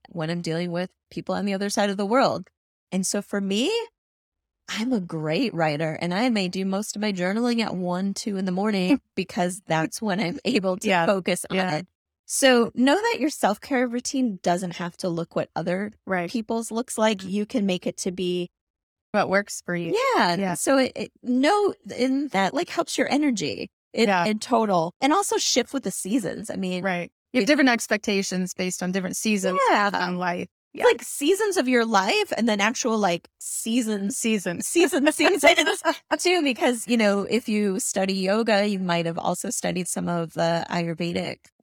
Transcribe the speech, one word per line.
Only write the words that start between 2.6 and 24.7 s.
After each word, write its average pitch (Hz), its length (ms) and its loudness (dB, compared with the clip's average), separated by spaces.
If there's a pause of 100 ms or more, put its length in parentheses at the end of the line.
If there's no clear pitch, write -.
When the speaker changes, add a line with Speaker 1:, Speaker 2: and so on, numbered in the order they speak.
Speaker 1:
And 185 160 -2
so 202 140 -2
for 202 180 -4
me, 202 320 0 (1000)
I'm 226 240 -2
a 214 80 0
great 165 520 -2
writer, 156 460 0
and 175 140 -2
I 226 160 2
may 208 180 2
do 185 160 -4
most 190 320 -2
of 208 60 -8
my 214 100 0
journaling 214 500 0
at - 140 -4
one, 185 380 -2
two 202 240 -6
in 190 80 -2
the 185 80 0
morning 196 540 2
Speaker 2:
<laughs> - 80 -20
Speaker 1:
because 180 520 -2
that's 160 340 -2
when 202 200 -2
I'm 269 240 -4
able 190 320 0
to - 100 -6
Speaker 2:
Yeah. 180 180 4
Speaker 1:
focus 190 440 0
on 185 80 -2
Speaker 2:
Yeah. 185 200 0
Speaker 1:
it. 185 100 -8 (380)
So 247 480 4
know 269 220 4
that 453 240 0
your 302 100 0
self-care 247 580 0
routine 240 560 -2
doesn't 180 320 0
have 175 220 -6
to 185 120 -4
look 170 260 -4
what 165 220 -2
other 185 340 -4 (140)
Speaker 2:
Right. 180 240 -2
Speaker 1:
people's 226 420 -4
looks 233 260 -6
like. 220 260 2
You 196 220 -2
can 208 200 0
make 185 200 0
it 180 120 -4
to - 140 -4
be 180 380 -2 (640)
Speaker 2:
What 190 160 2
works 196 380 -2
for 180 100 -4
you. 170 180 -4 (220)
Speaker 1:
Yeah. 185 220 4
Speaker 2:
Yeah. 190 160 -2
Speaker 1:
So 269 240 2
it, 262 180 2
it, - 160 -8 (100)
know, 302 520 2 (240)
and 262 320 0
that, 190 240 0
like, 339 160 -2
helps - 280 -4
your 262 140 2
energy 233 580 0 (240)
in, 214 140 4
Speaker 2:
Yeah. 185 160 4
Speaker 1:
in 214 160 2
total. 202 600 2